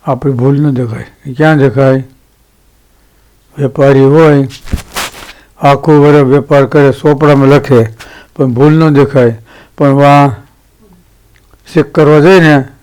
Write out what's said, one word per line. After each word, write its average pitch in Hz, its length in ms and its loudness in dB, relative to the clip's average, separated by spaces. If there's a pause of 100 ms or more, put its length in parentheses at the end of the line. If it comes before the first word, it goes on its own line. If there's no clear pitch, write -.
આપણી 139 280 -4
ભૂલ 135 280 -2
ન 147 140 -2
દેખાય. 120 320 -8 (200)
એ 135 80 -14
ક્યાં 151 240 0
દેખાય? 135 460 0 (1500)
વેપારી 139 420 0
હોય, 143 480 2 (1080)
આખું 147 420 0
વર્ષ 147 240 2
વેપાર 139 420 0
કરે, 139 260 0
ચોપડામાં 143 560 0
લખે, 139 360 2 (520)
પણ 139 100 -4
ભૂલ 127 260 0
ન 160 220 0
દેખાય. 123 460 0 (380)
પણ 143 100 0
વાં 143 580 0 (1300)
ચેક 156 200 -2
કરવા 151 260 2
જાય 180 200 4
ને 151 240 2 (180)